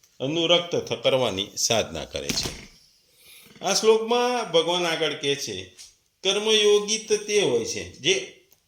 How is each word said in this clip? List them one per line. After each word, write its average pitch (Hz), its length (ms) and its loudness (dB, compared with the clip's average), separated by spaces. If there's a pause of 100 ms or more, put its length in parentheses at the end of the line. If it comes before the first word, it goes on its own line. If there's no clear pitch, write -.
(200)
અનુરક્ત 165 560 0
થ-, 117 280 -4
કરવાની 120 440 0 (100)
સાધના 85 480 -2
કરે 69 220 -8
છે. - 400 -6 (920)
આ 190 140 -2
શ્લોકમાં 226 760 2
ભગવાન 170 340 2
આગળ 156 280 -2
કહે 139 220 -2
છે, 92 400 -10 (480)
કર્મયોગી 208 760 2
તો 214 200 -2
તે 208 240 0
હોય 123 240 0
છે 90 240 -8
જે - 420 -2 (360)